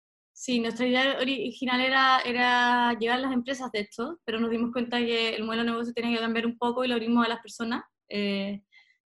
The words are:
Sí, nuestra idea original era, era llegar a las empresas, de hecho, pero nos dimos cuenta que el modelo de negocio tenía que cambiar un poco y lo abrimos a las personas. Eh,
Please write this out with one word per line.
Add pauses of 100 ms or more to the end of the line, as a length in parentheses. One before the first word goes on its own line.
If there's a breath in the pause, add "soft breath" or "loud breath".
(320)
Sí,
nuestra
idea
original
era,
era
llegar
a
las
empresas,
de
hecho,
pero
nos
dimos
cuenta
que
el
modelo
de
negocio
tenía
que
cambiar
un
poco
y
lo
abrimos
a
las
personas. (260)
Eh, (480 soft breath)